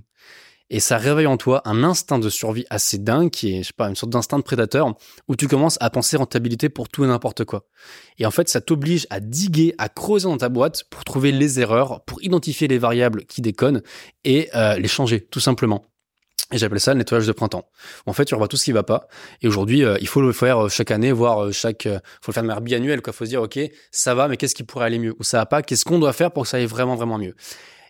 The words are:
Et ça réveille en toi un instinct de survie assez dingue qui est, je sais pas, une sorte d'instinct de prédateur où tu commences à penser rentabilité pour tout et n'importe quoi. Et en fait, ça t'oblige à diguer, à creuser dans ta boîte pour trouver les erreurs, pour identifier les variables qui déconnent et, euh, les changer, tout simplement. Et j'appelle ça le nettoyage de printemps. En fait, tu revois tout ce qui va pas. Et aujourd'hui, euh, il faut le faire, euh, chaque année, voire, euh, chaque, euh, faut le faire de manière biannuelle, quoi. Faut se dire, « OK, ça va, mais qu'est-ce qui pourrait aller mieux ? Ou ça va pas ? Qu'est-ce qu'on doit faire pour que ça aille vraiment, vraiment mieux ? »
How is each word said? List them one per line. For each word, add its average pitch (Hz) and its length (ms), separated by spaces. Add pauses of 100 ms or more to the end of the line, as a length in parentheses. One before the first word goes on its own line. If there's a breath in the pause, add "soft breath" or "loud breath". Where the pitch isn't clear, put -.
(680 loud breath)
Et 110 100
ça - 180
réveille 147 280
en 131 120
toi 127 280
un 110 180
instinct 160 360
de 110 100
survie 113 400
assez 104 300
dingue 131 320
qui 98 240
est, 92 80
je - 40
sais - 80
pas, 110 120
une 98 80
sorte 117 160
d'instinct 123 260
de 139 60
prédateur 117 500 (340 loud breath)
où 135 80
tu 139 120
commences 147 320
à 120 100
penser 123 280
rentabilité 120 520
pour - 180
tout - 160
et 131 40
n'importe 120 380
quoi. 101 200 (540 loud breath)
Et 110 80
en 107 40
fait, 170 160
ça - 140
t'oblige 160 480
à 98 120
diguer, 160 580
à 107 100
creuser 196 380
dans 151 100
ta 123 120
boîte 139 420
pour - 120
trouver 139 280
les 135 300
erreurs, 120 440
pour - 160
identifier 165 460
les 127 100
variables 117 480
qui - 160
déconnent 117 400 (420 loud breath)
et, 147 300
euh, 110 240
les 104 100
changer, 117 340
tout - 180
simplement. 113 460 (640)
Et 117 80
j'appelle 101 200
ça 135 140
le 131 60
nettoyage 113 260
de 110 60
printemps. 98 360 (380 loud breath)
En 104 80
fait, 151 120
tu 127 100
revois 107 140
tout 143 80
ce - 80
qui 139 60
va 107 120
pas. - 240 (340 loud breath)
Et 120 60
aujourd'hui, 107 360
euh, 104 160
il 95 80
faut 143 140
le 131 100
faire, 120 340
euh, 101 40
chaque - 220
année, 113 200
voire, 113 340
euh, 101 60
chaque, 110 360
euh, 101 120 (220 loud breath)
faut 117 100
le - 20
faire 117 100
de 113 40
manière 110 140
biannuelle, 123 400
quoi. 120 120
Faut 117 120
se 110 40
dire, « 127 140
OK, 110 140 (320 soft breath)
ça - 240
va, 131 140
mais 127 100
qu'est-ce 139 160
qui 131 100
pourrait 120 220
aller 117 140
mieux ? 113 180
Ou - 60
ça 117 160
va 110 80
pas ? 147 160
Qu'est-ce - 220
qu'on 170 120
doit 147 160
faire 165 180
pour 143 120
que - 60
ça 127 80
aille 120 100
vraiment, 123 280
vraiment 113 220
mieux ? » 92 180 (540 loud breath)